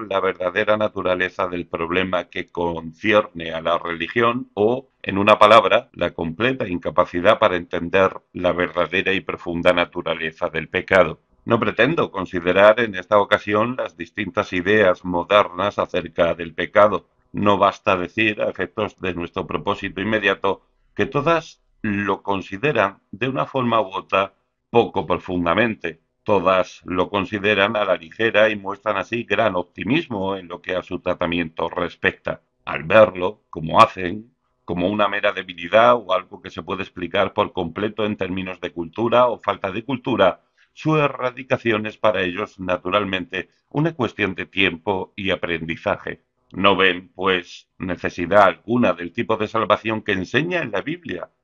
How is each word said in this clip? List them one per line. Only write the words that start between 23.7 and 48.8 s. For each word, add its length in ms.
u 60
otra 460
poco 360
profundamente. 920
Todas 600
lo 240
consideran 640
a 100
la 100
ligera 540
y 60
muestran 420
así 260
gran 320
optimismo 800
en 120
lo 140
que 140
a 80
su 160
tratamiento 680
respecta. 720
Al 180
verlo, 640
como 320
hacen, 500
como 260
una 180
mera 240
debilidad 640
o 180
algo 280
que 100
se 100
puede 220
explicar 500
por 180
completo 540
en 100
términos 460
de 100
cultura 540
o 140
falta 320
de 120
cultura, 580
su 240
erradicación 920
es 100
para 240
ellos, 380
naturalmente, 920
una 240
cuestión 400
de 100
tiempo 680
y 160
aprendizaje. 920
No 240
ven, 400
pues, 520
necesidad 640
alguna 500